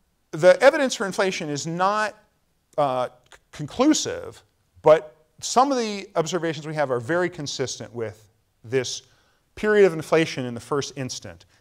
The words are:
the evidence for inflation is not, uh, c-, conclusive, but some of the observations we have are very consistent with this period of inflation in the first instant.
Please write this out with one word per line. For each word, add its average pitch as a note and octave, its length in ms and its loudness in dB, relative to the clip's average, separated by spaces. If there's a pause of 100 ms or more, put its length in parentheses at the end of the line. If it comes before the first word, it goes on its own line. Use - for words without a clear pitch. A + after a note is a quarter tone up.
(320)
the F3 300 6
evidence C#4 340 4
for G#3+ 100 -4
inflation F#3+ 440 -2
is C#3+ 180 -6
not, G3 480 -2 (640)
uh, B2+ 320 0 (220)
c-, - 80 -20 (120)
conclusive, C3 880 -2 (400)
but D#3 340 4 (240)
some C4+ 320 2
of C4 60 0
the G#3 380 -4
observations D#3+ 500 -2
we D#3 80 -10
have D3 160 -2
are B2 100 0
very E3+ 300 -2
consistent C3+ 640 -8
with A2+ 360 -10 (340)
this B2 400 -4 (500)
period G#3 320 4
of E3+ 80 4
inflation D#3+ 520 0
in A#2+ 80 -8
the A#2 60 -10
first C#3 360 -6
instant. A2+ 500 -12 (160)